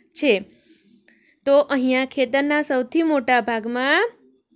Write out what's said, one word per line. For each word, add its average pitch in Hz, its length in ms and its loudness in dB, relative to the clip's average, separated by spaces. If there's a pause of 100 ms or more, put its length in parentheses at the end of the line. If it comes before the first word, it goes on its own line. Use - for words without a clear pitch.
(120)
છે. 254 320 0 (1000)
તો 277 120 6
અહીંયા 262 460 0
ખેતરના 277 580 -2
સૌથી 285 400 -2
મોટા 262 380 0
ભાગમાં 247 720 -2 (460)